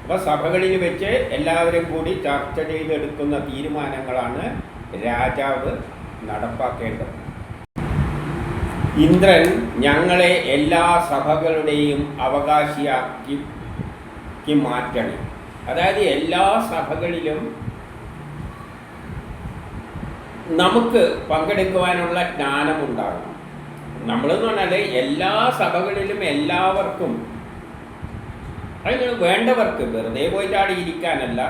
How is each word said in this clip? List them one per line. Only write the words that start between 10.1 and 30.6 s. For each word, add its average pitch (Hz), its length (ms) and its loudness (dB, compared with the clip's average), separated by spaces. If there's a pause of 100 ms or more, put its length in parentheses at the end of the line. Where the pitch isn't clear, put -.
എല്ലാ 165 280 4 (280)
സഭകളുടെയും 147 920 2 (260)
അവകാശിയാക്കി, 143 1080 0 (1040)
ക്കി 147 100 0 (120)
മാറ്റണം. 120 560 -2 (480)
അതായത് 190 340 2 (120)
എല്ലാ 165 280 2 (300)
സഭകളിലും 165 680 -2 (3250)
നമുക്ക് 226 400 4 (300)
പങ്കെടുക്കുവാനുള്ള 180 880 0 (160)
ജ്ഞാനമുണ്ടാകണം. 139 1000 -2 (720)
നമ്മളെന്ന് 151 380 2
പറഞ്ഞാൽ 190 260 2 (280)
എല്ലാ 185 320 0 (260)
സഭകളിലും 196 600 0 (140)
എല്ലാവർക്കും, 180 800 0 (1700)
അതിന് 247 280 0 (100)
വേണ്ടവർക്ക്, 196 680 4
വെറുതെ 113 400 -2
പോയിട്ട് 190 260 0
അവിടെ 190 240 2